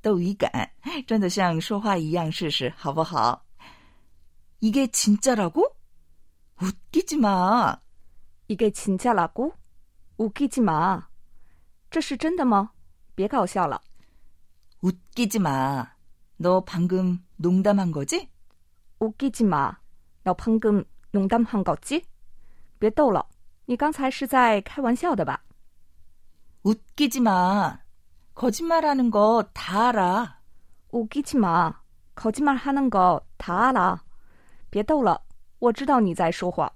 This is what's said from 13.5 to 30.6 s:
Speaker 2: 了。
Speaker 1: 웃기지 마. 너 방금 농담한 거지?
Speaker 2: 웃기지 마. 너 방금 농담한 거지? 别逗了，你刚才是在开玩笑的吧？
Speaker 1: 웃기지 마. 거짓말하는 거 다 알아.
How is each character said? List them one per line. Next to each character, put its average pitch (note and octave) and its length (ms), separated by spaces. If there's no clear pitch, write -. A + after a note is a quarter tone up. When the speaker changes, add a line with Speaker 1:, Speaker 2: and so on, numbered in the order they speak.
Speaker 2:
了。 C3 160
Speaker 1:
웃 F3+ 140
기 A#3 160
지 A3 100
마. C3+ 500
너 F3+ 260
방 F3 220
금 F3+ 320
농 F3+ 220
담 G3+ 140
한 F#3 160
거 D3 120
지? - 260
Speaker 2:
웃 A3 180
기 C#4 140
지 A3 180
마. C#3+ 280
너 F3+ 120
방 A3+ 240
금 G#3 260
농 G3 160
담 A#3 180
한 G3 180
거 D#3+ 120
지? D#4+ 280
别 G#3 100
逗 C4+ 220
了， E3+ 160
你 B3 120
刚 D4+ 160
才 C4+ 160
是 C4+ 160
在 A#3+ 360
开 - 200
玩 B3 140
笑 E4 200
的 G3+ 80
吧？ C#3 200
Speaker 1:
웃기지 B3 540
마. F#3+ 580
거짓말하는 C#4+ 760
거 G#3+ 320
다 G#3 340
알아. G3+ 540